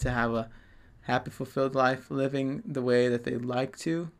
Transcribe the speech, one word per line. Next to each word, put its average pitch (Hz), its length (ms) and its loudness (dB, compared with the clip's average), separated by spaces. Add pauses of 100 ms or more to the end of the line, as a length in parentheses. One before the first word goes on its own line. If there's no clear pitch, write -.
to 127 100 0
have 117 220 2
a 113 160 -2 (540)
happy, 123 280 0
fulfilled 135 440 -2
life, 131 360 2
living 139 540 -2
the 135 160 -4
way 123 280 6
that 120 160 0
they 127 120 -2
like 123 440 -2
to 165 400 -2